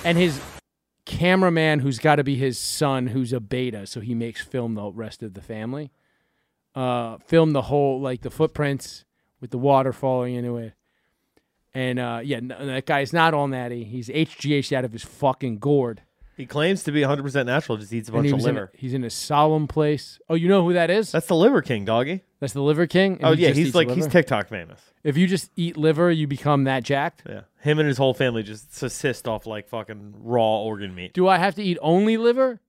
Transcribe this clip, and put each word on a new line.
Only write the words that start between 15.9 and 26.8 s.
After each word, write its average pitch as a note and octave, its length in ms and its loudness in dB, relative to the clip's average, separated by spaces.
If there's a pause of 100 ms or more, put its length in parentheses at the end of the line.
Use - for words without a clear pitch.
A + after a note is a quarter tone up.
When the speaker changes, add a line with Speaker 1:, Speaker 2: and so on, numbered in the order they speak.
Speaker 2:
He C3+ 80 -12
claims E3+ 400 0
to D3 60 -2
be D3 120 2
a C3+ 40 2
hundred C#3 160 0
percent C3+ 240 -2
natural, B2 300 0
just G#2 160 -12
eats A2+ 160 -6
a - 40 -10
Speaker 1:
And A#2 60 2
Speaker 2:
bunch C#3+ 80 2
Speaker 1:
he C#3+ 40 2
Speaker 2:
of C3 60 2
Speaker 1:
was B2 80 0
in B2 100 2
Speaker 2:
liver. G2+ 180 -8
Speaker 1:
a, - 40 -20
he's B2+ 160 -8
in C3+ 100 -2
a A#2 60 -6
solemn D3+ 580 2
place. D3+ 500 -2 (120)
Oh, D#3+ 60 0
you E3 120 0
know F#3+ 160 6
who F3 100 2
that E3+ 160 2
is? G3 220 2
Speaker 2:
That's - 160 -2
the F#3 80 2
Liver G3+ 260 6
King, G#2 240 -4
doggy. C3 380 0 (160)
Speaker 1:
That's C3+ 140 -6
the C#3+ 100 -4
Liver D3+ 240 2
King? F#3+ 300 4
And - 80 -2
Speaker 2:
Oh, D#3+ 80 6
Speaker 1:
he E3 100 4
Speaker 2:
yeah, D3+ 60 6
Speaker 1:
just C#3 100 2
Speaker 2:
he's E3 80 4
Speaker 1:
eats C3+ 80 0
Speaker 2:
like, D#3 140 4
Speaker 1:
liver? B2+ 100 0
Speaker 2:
he's D3+ 80 0
TikTok C3 400 2
famous. E2+ 340 -14 (220)
Speaker 1:
If D3 140 0
you F#3 100 6
just F3+ 280 -2
eat E3+ 220 -4
liver, D#3 320 2
you D#3 180 0
become C#3 360 0
that C3 200 0